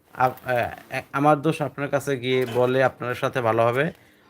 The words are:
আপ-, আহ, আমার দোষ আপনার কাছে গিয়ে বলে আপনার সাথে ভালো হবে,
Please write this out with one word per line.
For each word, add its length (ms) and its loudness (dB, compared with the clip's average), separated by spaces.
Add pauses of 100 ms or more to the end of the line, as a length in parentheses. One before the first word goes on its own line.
(140)
আপ-, 360 -2
আহ, 520 -4 (120)
আমার 280 4
দোষ 200 -2
আপনার 280 -6
কাছে 280 -2
গিয়ে 360 0
বলে 300 4
আপনার 320 -2
সাথে 260 -2
ভালো 220 2
হবে, 280 0 (380)